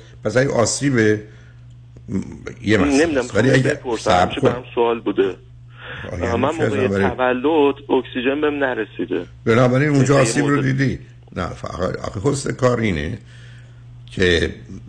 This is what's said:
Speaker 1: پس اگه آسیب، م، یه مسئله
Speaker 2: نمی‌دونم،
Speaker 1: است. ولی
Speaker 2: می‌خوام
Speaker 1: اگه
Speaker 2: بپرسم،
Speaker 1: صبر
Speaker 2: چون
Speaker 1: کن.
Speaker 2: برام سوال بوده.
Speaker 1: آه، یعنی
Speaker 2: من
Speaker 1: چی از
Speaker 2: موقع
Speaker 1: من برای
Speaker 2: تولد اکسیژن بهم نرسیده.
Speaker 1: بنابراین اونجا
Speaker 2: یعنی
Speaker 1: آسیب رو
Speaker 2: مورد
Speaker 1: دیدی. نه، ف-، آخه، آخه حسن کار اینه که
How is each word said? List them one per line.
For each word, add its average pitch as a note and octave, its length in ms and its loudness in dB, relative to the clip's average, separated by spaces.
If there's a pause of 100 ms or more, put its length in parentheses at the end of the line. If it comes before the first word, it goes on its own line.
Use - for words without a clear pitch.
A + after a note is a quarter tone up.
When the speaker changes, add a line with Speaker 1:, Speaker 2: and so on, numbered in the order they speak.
(240)
Speaker 1:
پس A2 120 -2
اگه C3+ 140 2
آسیب، B2 480 0
م، G#2+ 200 4 (1400)
یه G#2 160 2
مسئله C#3+ 260 4
Speaker 2:
نمی‌دونم، C#3 200 0
Speaker 1:
است. - 120 -6
ولی A#2+ 140 4
Speaker 2:
می‌خوام C3 160 4
Speaker 1:
اگه C3 80 0
Speaker 2:
بپرسم، A2 360 -4
Speaker 1:
صبر F2+ 240 2
Speaker 2:
چون - 80 -6
Speaker 1:
کن. C3 60 6
Speaker 2:
برام B2 160 -4 (100)
سوال A#2 260 0
بوده. G2 340 0 (800)
Speaker 1:
آه، F2 80 -8
یعنی A#2 160 -2
Speaker 2:
من C#3 200 0
Speaker 1:
چی - 60 -4
از G#2+ 100 0
Speaker 2:
موقع G2+ 160 0
Speaker 1:
من G2 260 0
برای B2+ 280 0
Speaker 2:
تولد C#3+ 320 2 (160)
اکسیژن C3 500 -2
بهم D3+ 140 0
نرسیده. A2 720 -4 (180)
Speaker 1:
بنابراین B2+ 440 2
اونجا C#3 260 4
Speaker 2:
یعنی C3+ 120 4
Speaker 1:
آسیب C#3+ 180 0
رو C#3+ 100 0
Speaker 2:
مورد C#3 100 0
Speaker 1:
دیدی. C3 340 0 (380)
نه، F2 100 -4
ف-، - 180 -10
آخه، - 200 -6
آخه - 360 -6 (100)
حسن C3+ 220 -4
کار B2 280 0
اینه F2+ 380 -2 (920)
که F2 440 2 (340)